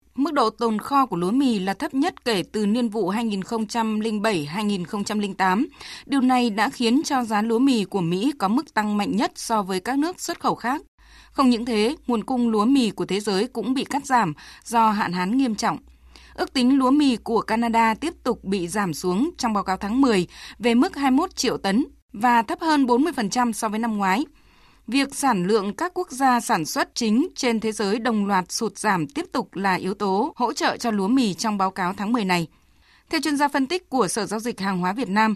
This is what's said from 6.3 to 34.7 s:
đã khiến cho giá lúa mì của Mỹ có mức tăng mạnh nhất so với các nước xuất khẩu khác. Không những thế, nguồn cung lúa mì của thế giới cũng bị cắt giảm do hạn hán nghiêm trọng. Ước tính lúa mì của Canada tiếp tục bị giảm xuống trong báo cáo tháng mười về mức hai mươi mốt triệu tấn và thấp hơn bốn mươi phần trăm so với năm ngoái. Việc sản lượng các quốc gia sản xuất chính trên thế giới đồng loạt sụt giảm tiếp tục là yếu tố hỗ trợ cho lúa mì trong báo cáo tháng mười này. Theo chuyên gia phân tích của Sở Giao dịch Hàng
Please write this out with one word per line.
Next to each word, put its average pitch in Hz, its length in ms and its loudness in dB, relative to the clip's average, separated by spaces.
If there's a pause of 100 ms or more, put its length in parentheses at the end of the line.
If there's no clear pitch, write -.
đã 208 200 0
khiến 247 360 2
cho 262 180 0
giá 214 180 -2
lúa 226 180 0
mì 254 240 4
của 190 180 -2
Mỹ 185 360 0
có 196 100 0
mức 254 260 -2
tăng 208 240 0
mạnh 202 180 -2
nhất 285 200 0
so 220 260 -2
với 185 180 -2
các 254 200 -2
nước 339 200 -2
xuất - 200 -8
khẩu 220 160 0
khác. 254 260 -4 (500)
Không 269 180 4
những 240 160 2
thế, 233 300 0 (120)
nguồn 226 160 0
cung 240 260 0
lúa 214 160 2
mì 254 240 4
của 180 160 -4
thế 190 140 -2
giới 208 280 0
cũng 240 260 -4
bị 262 100 -2
cắt 269 220 -4
giảm 220 280 2 (320)
do 226 260 2
hạn 202 220 -2
hán 185 240 0
nghiêm 254 180 2
trọng. 196 220 -2 (560)
Ước - 200 -6
tính 262 240 4
lúa 262 140 4
mì 277 240 4
của 220 260 0
Canada 226 520 2
tiếp 302 200 -4 (100)
tục - 200 -2
bị 190 240 -2
giảm 185 260 -2
xuống 185 440 0
trong 226 160 -2
báo 196 100 0
cáo 190 140 -2
tháng 220 240 0
mười 214 260 4 (320)
về 233 160 2
mức 339 200 4
hai 277 160 0
mươi 254 60 4
mốt 370 180 0
triệu 180 220 0
tấn 202 280 0 (280)
và 240 280 2
thấp 320 200 -6
hơn 302 240 4
bốn 240 180 4
mươi 330 100 0
phần 214 160 -2
trăm 240 240 0
so 220 160 -4
với 214 100 -4
năm 226 180 -2
ngoái. 202 280 0 (640)
Việc 269 280 0
sản 202 320 2
lượng 208 260 2
các 359 200 -4
quốc 359 180 -6
gia 254 280 4
sản 160 260 0
xuất - 300 -4
chính 233 400 2
trên 233 240 0
thế 220 120 -2
giới 214 280 0
đồng 220 260 0
loạt 190 260 0
sụt - 260 -4
giảm 180 300 0
tiếp - 240 -6
tục - 240 -6
là 190 180 0
yếu 185 200 -2
tố 208 420 0
hỗ 247 180 -2
trợ 320 240 -2
cho 233 140 -2
lúa 196 160 0
mì 240 260 2
trong 214 240 -4
báo 190 140 -2
cáo 185 220 -4
tháng 202 200 -4
mười 226 120 -2
này. 175 220 0 (640)
Theo 320 120 -2
chuyên 294 160 0
gia 285 100 2
phân 277 200 -2
tích 359 220 -6
của 226 180 2
Sở 202 180 -4
Giao 202 140 -6
dịch 226 200 -6
Hàng 190 200 -2